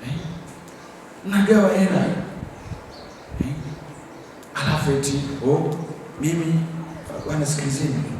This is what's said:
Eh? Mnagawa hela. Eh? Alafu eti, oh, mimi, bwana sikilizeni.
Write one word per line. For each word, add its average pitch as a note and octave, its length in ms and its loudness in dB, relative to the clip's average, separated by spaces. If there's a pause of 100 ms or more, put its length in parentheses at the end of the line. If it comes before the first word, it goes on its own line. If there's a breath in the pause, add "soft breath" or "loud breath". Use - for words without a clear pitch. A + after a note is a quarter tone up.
Eh? C3 100 -4 (1120)
Mnagawa G3+ 440 8
hela. F#3+ 360 6 (1400)
Eh? C#3 120 0 (1000)
Alafu - 360 2
eti, C#3 300 2 (260)
oh, D#3 280 4 (460)
mimi, E3 340 2 (720)
bwana D3+ 200 0
sikilizeni. C3+ 580 0 (160)